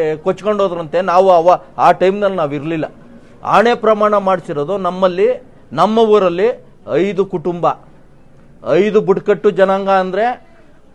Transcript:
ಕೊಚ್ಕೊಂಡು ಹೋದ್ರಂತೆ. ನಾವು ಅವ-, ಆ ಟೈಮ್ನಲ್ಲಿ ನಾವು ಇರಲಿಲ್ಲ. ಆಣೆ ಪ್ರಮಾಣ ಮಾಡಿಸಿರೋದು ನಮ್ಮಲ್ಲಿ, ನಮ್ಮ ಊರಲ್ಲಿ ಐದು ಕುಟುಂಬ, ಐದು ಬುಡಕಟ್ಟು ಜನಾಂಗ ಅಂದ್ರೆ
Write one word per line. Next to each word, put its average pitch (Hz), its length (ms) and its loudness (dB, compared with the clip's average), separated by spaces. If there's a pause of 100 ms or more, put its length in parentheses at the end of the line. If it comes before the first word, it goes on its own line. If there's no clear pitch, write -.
(240)
ಕೊಚ್ಕೊಂಡು 196 440 -2
ಹೋದ್ರಂತೆ. 170 340 -4
ನಾವು 190 300 4
ಅವ-, 170 300 4 (160)
ಆ 147 140 4
ಟೈಮ್ನಲ್ಲಿ 190 460 0
ನಾವು 147 160 -4
ಇರಲಿಲ್ಲ. 151 320 -6 (580)
ಆಣೆ 214 320 2
ಪ್ರಮಾಣ 214 420 0
ಮಾಡಿಸಿರೋದು 185 600 -4
ನಮ್ಮಲ್ಲಿ, 185 520 0 (440)
ನಮ್ಮ 202 260 0
ಊರಲ್ಲಿ 208 640 2 (300)
ಐದು 190 320 0
ಕುಟುಂಬ, 175 420 -4 (1000)
ಐದು 190 320 2
ಬುಡಕಟ್ಟು 196 480 0
ಜನಾಂಗ 190 400 0
ಅಂದ್ರೆ 190 560 -2 (500)